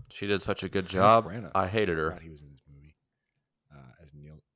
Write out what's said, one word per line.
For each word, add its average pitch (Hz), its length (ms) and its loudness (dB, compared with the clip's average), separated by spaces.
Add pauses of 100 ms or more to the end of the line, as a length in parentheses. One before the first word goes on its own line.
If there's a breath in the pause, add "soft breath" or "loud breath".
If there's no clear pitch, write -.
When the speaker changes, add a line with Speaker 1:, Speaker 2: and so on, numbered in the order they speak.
(100)
Speaker 1:
She - 160 -10
did 101 160 0
such - 200 -4
a 95 60 -6
good 95 200 -2
Speaker 2:
Kenneth - 40 -10
Speaker 1:
job. 107 340 6
Speaker 2:
Branagh. 107 280 -10
Speaker 1:
I 95 120 2
hated 98 320 0
her. 80 120 -2
Speaker 2:
Forgot 87 120 -10
he 82 80 -18
was 76 120 -20
in 71 80 -20
this 67 120 -20 (100)
movie, 71 220 -20 (800)
uh, 65 180 -20 (100)
as 71 120 -20
Neil 76 280 -20 (140)